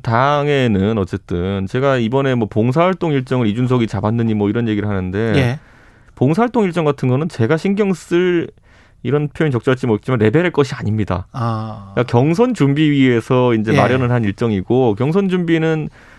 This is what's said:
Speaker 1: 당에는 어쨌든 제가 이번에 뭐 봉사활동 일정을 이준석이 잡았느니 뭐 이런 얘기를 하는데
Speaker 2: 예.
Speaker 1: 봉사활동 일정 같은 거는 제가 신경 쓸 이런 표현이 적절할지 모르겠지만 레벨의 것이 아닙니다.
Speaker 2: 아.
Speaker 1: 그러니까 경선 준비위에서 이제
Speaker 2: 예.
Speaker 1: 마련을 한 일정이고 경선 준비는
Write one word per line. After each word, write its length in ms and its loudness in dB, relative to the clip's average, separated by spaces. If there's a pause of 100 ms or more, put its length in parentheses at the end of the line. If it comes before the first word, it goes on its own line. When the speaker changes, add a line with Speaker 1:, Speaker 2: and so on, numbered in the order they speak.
Speaker 1:
당에는 920 0
어쨌든 720 -4
제가 280 0
이번에 400 0
뭐 120 0
봉사활동 640 0
일정을 360 0
이준석이 400 0
잡았느니 460 0
뭐 140 0
이런 200 0
얘기를 200 -2
하는데 300 -4 (160)
Speaker 2:
예. 240 0 (560)
Speaker 1:
봉사활동 480 0
일정 220 0
같은 240 0
거는 200 0
제가 280 0
신경 360 0
쓸 540 0 (560)
이런 260 -2
표현이 220 -2
적절할지 380 0
모르겠지만 320 0
레벨의 320 2
것이 240 0
아닙니다. 560 -4
Speaker 2:
아. 600 -8
Speaker 1:
그러니까 180 -2
경선 420 2
준비위에서 1000 2
이제 180 0
Speaker 2:
예. 40 4
Speaker 1:
마련을 360 2
한 100 0
일정이고 720 0
경선 320 0
준비는 600 0 (300)